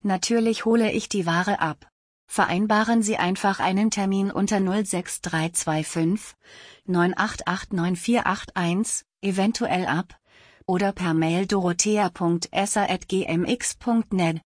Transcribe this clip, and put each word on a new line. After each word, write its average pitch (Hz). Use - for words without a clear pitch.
Natürlich 226
hole 226
ich -
die 190
Ware 180
ab. 156
Vereinbaren 214
Sie 208
einfach 190
einen 196
Termin 196
unter 196
null 190
sechs -
drei 165
zwei 156
fünf 170
neun 175
acht -
acht -
neun 175
vier 233
acht -
eins, 180
eventuell 196
ab, 160
oder 196
per 175
Mail 165
dorothea 196
punkt 170
esser 196
at 180
g 190
m 170
x -
punkt 233
net. 165